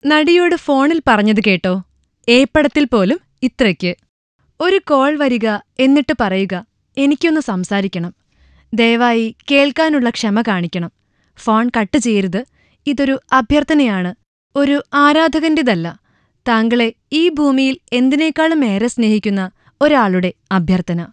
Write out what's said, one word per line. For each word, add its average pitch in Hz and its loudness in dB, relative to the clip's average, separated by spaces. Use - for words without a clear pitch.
നടിയോട് 330 2
ഫോണിൽ 294 0
പറഞ്ഞത് 214 2
കേട്ടോ? 185 -2
ഏപ്പടത്തിൽ 285 2
പോലും 233 0
ഇത്രയ്ക്ക്. 190 -2
ഒരു 370 0
കോൾ 285 2
വരിക, 247 -2
എന്നിട്ട് 269 2
പറയുക, 190 -4
"എനിക്കൊന്ന് 302 0
സംസാരിക്കണം." 185 -4
ദയവായി 233 0
കേൾക്കാനുള്ള 277 2
ക്ഷമ 220 -2
കാണിക്കണം. 175 -4
ഫോൺ 226 0
കട്ട് 208 -2
ചെയ്യരുത്. 202 -2
ഇതൊരു 269 -2
അഭ്യർത്ഥനയാണ്, 262 0
ഒരു 285 0
ആരാധകന്റേതല്ല. 294 0
താങ്കളെ 226 0
ഈ 320 2
ഭൂമിയിൽ 269 0
എന്തിനേക്കാളും 302 0
ഏറെ 214 -2
സ്നേഹിക്കുന്ന 214 -2
ഒരാളുടെ 202 2
അഭ്യർത്ഥന. 175 -2